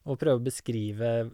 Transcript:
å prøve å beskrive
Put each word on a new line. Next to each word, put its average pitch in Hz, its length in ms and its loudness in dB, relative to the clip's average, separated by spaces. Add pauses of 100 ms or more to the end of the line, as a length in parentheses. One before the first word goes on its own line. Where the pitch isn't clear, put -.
å 139 120 -2
prøve 143 220 4
å - 20 -4
beskrive 113 720 -2 (220)